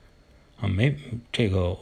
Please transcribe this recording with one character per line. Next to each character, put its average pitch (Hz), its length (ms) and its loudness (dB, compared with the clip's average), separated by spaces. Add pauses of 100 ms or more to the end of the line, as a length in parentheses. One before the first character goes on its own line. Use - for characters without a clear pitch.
(580)
啊， 107 100 -2
没， 110 280 2 (360)
这 117 180 2
个， 92 320 0